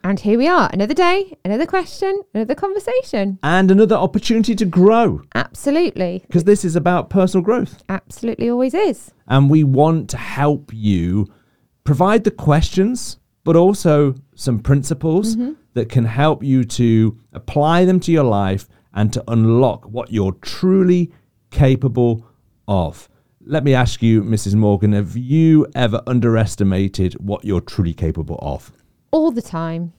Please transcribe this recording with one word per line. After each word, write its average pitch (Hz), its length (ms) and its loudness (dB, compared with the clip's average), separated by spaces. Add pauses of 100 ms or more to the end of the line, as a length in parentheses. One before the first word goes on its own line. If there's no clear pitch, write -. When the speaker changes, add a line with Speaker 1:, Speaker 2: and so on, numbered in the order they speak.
Speaker 1:
And 196 140 -2
here 214 180 0
we 269 120 2
are, 339 240 2
another 208 200 -2
day, 370 520 0
another 220 200 -2
question, 381 580 -4 (100)
another 220 220 -4
conversation. 381 880 -4
Speaker 2:
And 185 300 2
another 208 240 4
opportunity 220 580 0
to 208 120 -2
grow. 180 560 4 (120)
Speaker 1:
Absolutely. 190 960 -4
Speaker 2:
'Cause 170 140 0
this 202 220 4
is 165 100 -2
about 175 340 0
personal 185 320 2
growth. 214 460 -4
Speaker 1:
Absolutely - 640 -6
always 247 240 -2
is. 349 400 -4 (160)
Speaker 2:
And 139 200 4
we 156 140 4
want 151 460 2
to 135 80 -8
help 143 560 -4
you 98 540 -2 (580)
provide 185 400 2
the 208 60 2
questions, 185 840 -2 (280)
but 165 100 2
also 165 600 2 (200)
some 120 240 -4
principles 160 760 -2
Speaker 1:
Mm-hmm. 247 160 -6 (220)
Speaker 2:
that 120 120 -4
can 127 160 0
help 135 400 -2
you 131 220 0
to 113 520 2 (140)
apply 165 540 0
them 185 160 2
to 180 100 -2
your 156 140 4
life 98 420 -2 (260)
and 107 200 -2
to - 160 -6
unlock 113 560 2
what 113 260 -12
you're 95 300 -2
truly 180 720 0 (360)
capable 123 760 0 (420)
of. 90 400 -4 (380)
Let 147 180 -4
me 139 100 2
ask 127 300 0
you, 113 180 4
Missus 101 320 -2
Morgan, 104 380 2
have 101 240 -2
you 151 500 4 (100)
ever 117 320 -2
underestimated 101 1080 0
what 98 300 -8
you're 92 160 0
truly 85 320 -2
capable 80 480 -6
of? - 300 -10 (400)
Speaker 1:
All 320 200 0
the 233 100 -6
time. 165 580 -10